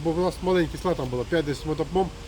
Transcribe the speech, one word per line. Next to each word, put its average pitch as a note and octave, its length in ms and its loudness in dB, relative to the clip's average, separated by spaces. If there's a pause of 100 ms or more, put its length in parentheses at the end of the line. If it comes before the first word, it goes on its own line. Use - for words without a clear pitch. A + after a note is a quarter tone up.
бо E3 80 2
в D#3+ 80 0
нас F3+ 240 2
маленький F3 360 2
склад, F3+ 180 0
там C3 100 -2
було B2 220 -2
п'ять-десять D3+ 360 0
мотопомп, D#3 440 0 (180)